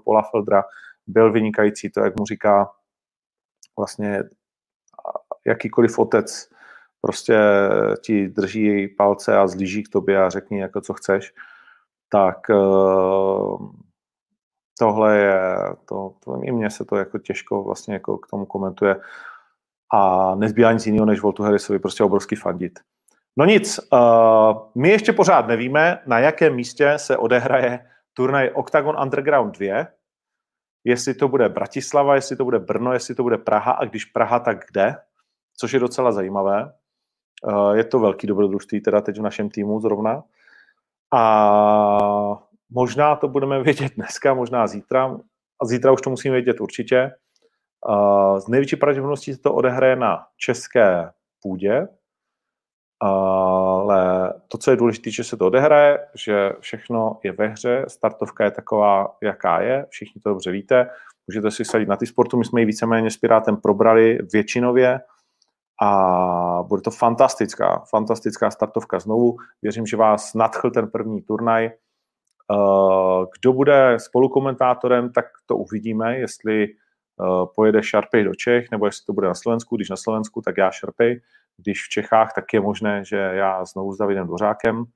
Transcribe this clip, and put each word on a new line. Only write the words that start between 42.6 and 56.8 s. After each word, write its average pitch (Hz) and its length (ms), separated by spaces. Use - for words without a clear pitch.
možná 123 460
to 147 120
budeme 139 360
vědět 139 320
dneska, - 380
možná 120 340
zítra. 127 520
A - 40
zítra 123 260
už 131 100
to - 80
musím 131 220
vědět 123 300
určitě. 110 360
Eh, 101 1400
z - 80
největší 135 280
pravděpodobností 143 580
se 123 80
to 143 120
odehraje 131 420
na 110 320
české 98 760
půdě, 101 460
ale 95 1300
to, - 100
co - 140
je 127 60
důležité, 113 340
že 113 120
se 113 140
to 98 100
odehraje, 143 680
že 101 440
všechno 110 640